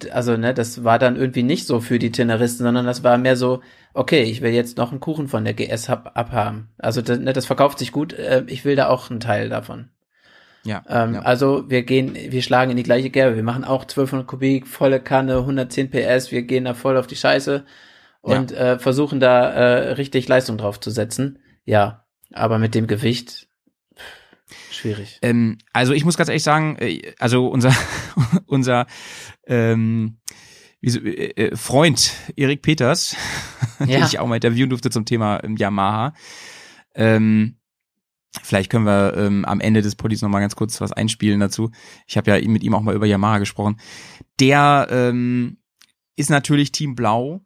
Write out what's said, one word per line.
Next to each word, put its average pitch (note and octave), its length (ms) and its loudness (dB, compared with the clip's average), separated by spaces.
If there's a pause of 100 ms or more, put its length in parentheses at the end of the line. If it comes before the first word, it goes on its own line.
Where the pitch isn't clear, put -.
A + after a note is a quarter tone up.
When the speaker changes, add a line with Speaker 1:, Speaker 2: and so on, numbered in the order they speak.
(120)
Speaker 1:
also, A#2+ 260 0
ne, A#2+ 160 0
das A#2+ 320 -6
war A2+ 120 4
dann B2 200 2
irgendwie B2+ 260 -2
nicht C#3+ 240 0
so A#2+ 140 0
für A#2 180 0
die A#2 120 -2
Tenoristen, A#2+ 540 0
sondern B2 200 0
das B2 180 -4
war B2 140 6
mehr B2+ 180 2
so, B2+ 260 0 (320)
okay, C3+ 300 2
ich A2+ 180 -4
will A#2 120 0
jetzt A#2+ 240 -2
noch A#2+ 140 -2
einen C3+ 100 -10
Kuchen D3+ 260 -6
von A2 160 -4
der A#2 100 -4
G C3 140 -6
S A2+ 220 -6
hab, - 280 -6
abhaben. A2 600 -6
Also, A#2+ 240 -2
das, A#2+ 180 -2
ne, C3 140 -2
das C3 120 -4
verkauft - 340 0
sich B2+ 120 -8
gut, C#3+ 220 -6
äh, - 340 0
ich - 180 -12
will C#3+ 120 2
da C3+ 100 2
auch B2+ 220 0
einen A#2 100 -8
Teil A2+ 300 -2
davon. A#2 400 -10 (760)
Speaker 2:
Ja, G#2+ 240 -8
Speaker 1:
Ähm, A#2 280 0
Speaker 2:
ja. G#2 60 -8
Speaker 1:
also, C3+ 480 0
wir B2+ 140 0
gehen, C3 320 0
wir B2+ 260 -6
schlagen B2+ 300 2
in B2 60 -2
die A#2+ 60 -2
gleiche B2 260 0
Kerbe, C3 260 2
wir A2 80 -2
machen B2 200 -4
auch C3 220 -2
zwölfhundert C3+ 420 -4
Kubik, C3+ 400 -2
volle C3+ 340 2
Kanne, C3 440 0
hundertzehn C3+ 440 -2
P C3+ 120 -2
S, B2+ 300 0
wir B2 120 -4
gehen B2+ 220 -2
da B2 80 -4
voll C3 240 0
auf B2+ 100 0
die D3 100 -14
Scheiße C#3 480 0 (600)
Speaker 2:
Ja. C3 140 2
Speaker 1:
und, B2+ 140 -4
äh, B2 260 2
versuchen C#3 400 0
da, B2+ 300 6
äh, B2+ 440 2
richtig C#3 360 -2
Leistung B2+ 280 2
drauf G#2 220 -4
zu A2 120 -6
setzen. A#2 480 -4 (260)
Ja, G#2+ 400 2 (280)
aber A2+ 260 0
mit A2+ 160 0
dem A2 120 2
Gewicht, A#2 600 -4 (1200)
schwierig. G#2 500 -8
Speaker 2:
Ähm, A#2 360 0 (160)
also B2+ 200 2
ich D3 120 0
muss F3 120 2
ganz D#3+ 120 0
ehrlich C#3+ 140 -2
sagen, D#3 360 0
äh, - 400 -6
also B2+ 280 2
unser, B2+ 260 4 (360)
<laughs> D#3 360 0
unser, B2 400 0 (640)
ähm, A2+ 680 0 (640)
wie - 80 0
so, A#2+ 100 0
äh, - 360 -6
äh, - 200 0
Freund C3+ 580 2 (220)
Erik C#3+ 260 0
Peters, D3+ 540 0 (320)
<laughs> - 320 -6
den C#3 100 0
Speaker 1:
Ja. C3 160 4
Speaker 2:
ich - 140 -2
auch A#2+ 80 -2
mal A#2 80 0
interviewen A#2+ 340 2
durfte B2+ 200 -2
zum A2 160 -2
Thema, G#2+ 380 0
ähm, G#2+ 140 -6
Yamaha, G#2 560 0 (800)
ähm, A2 640 4 (840)
vielleicht G2 300 0
können A2+ 140 4
wir, G2+ 320 4
ähm, G2+ 280 0
am G2+ 140 -2
Ende A2 220 4
des G2+ 140 -2
Podcasts A2 260 -4
noch G#2 80 -2
mal G2+ 100 2
ganz G2+ 160 -2
kurz A2 260 -6
was G2+ 120 -4
einspielen G#2+ 460 0
dazu. A2 320 -2 (360)
Ich - 100 -6
habe G#2+ 220 2
ja - 100 0
mit G#2+ 140 2
ihm A2 100 0
auch G#2+ 80 0
mal A2 140 0
über G#2+ 100 0
Yamaha G#2 340 2
gesprochen. G#2+ 380 -2 (640)
Der, C#3+ 500 6
ähm, B2 680 0 (580)
ist D3 140 -2
natürlich C#3+ 420 2
Team C#3+ 240 -6
Blau B2 500 -2